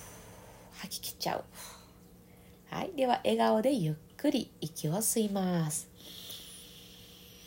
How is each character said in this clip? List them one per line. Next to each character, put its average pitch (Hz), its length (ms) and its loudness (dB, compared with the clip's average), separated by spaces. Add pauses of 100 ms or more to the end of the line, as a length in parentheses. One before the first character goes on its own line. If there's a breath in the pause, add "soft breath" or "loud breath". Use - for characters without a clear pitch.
(760 loud breath)
吐 - 220 -8
き - 120 -10
切 - 20 -8
っ - 60 -18
ち - 100 0
ゃ - 80 0
う。 - 60 -6 (1300 loud breath)
は - 140 -4
い。 381 120 -6
で 262 120 2
は、 240 160 4
笑 220 140 4
顔 220 240 6
で 262 120 6
ゆ 160 200 4
っ - 20 -4 (220)
く 294 120 4
り 294 220 2 (100)
息 160 280 -4
を 156 80 2
吸 220 240 2
い 208 80 4
ま 180 420 2
す。 - 180 -4 (1600 loud breath)